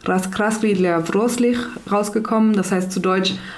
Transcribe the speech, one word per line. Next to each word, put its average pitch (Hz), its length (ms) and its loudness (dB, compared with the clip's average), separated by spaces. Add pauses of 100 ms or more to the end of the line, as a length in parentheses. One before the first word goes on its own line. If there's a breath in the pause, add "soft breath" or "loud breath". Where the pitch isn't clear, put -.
Raskrasky 202 720 0
dla 180 280 2
Vzrostlych 240 560 2 (320)
rausgekommen, 220 640 2
das 190 200 0
heißt 185 200 0
zu 185 80 -2
Deutsch 185 340 0 (240 loud breath)